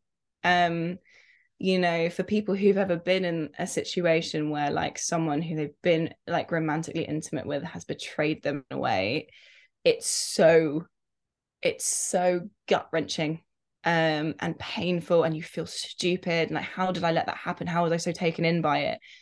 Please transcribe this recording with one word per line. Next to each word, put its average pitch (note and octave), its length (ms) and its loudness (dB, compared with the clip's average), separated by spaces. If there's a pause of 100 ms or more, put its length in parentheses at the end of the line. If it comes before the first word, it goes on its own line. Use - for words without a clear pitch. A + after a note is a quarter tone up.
(420)
Um, F3 560 2 (600)
you F#3 200 2
know, E3+ 320 2
for F3+ 140 -4
people G#3 320 0
who've G3 200 4
ever F#3+ 200 2
been F#3 280 0
in E3 340 -2
a F3+ 100 -4
situation D#3+ 840 0
where, D3 200 -2
like, D#3 280 -2
someone D#3+ 420 0
who D#3+ 140 -4
they've D3+ 280 -6
been, E3 300 2 (140)
like, - 240 -2
romantically D#3+ 540 -2
intimate D3+ 420 -6
with C#3+ 160 -4
has E3+ 220 -12
betrayed - 580 -4
them C#3+ 280 -4
in C3+ 60 -8
a C3+ 40 -4
way, A#2 480 -2 (560)
it's - 240 2
so, E3 760 4 (800)
it's - 220 -2
so F3+ 640 0 (180)
gut-wrenching, D#3+ 720 -2 (440)
um, D#3+ 560 2
and E3+ 180 -4
painful, F3 640 0
and D#3+ 140 0
you D#3+ 60 -8
feel E3 240 -8
stupid, F3 800 -2
and, D#3+ 80 -4
like, - 80 -4
"How F#3 280 -2
did E3+ 120 -2
I E3 80 2
let E3 140 0
that - 120 -4
happen? - 300 -6
How F3 160 0
was E3 80 2
I E3+ 40 2
so E3+ 160 -2
taken E3+ 320 0
in E3+ 160 2
by D3 200 2
it?" - 180 -2 (240)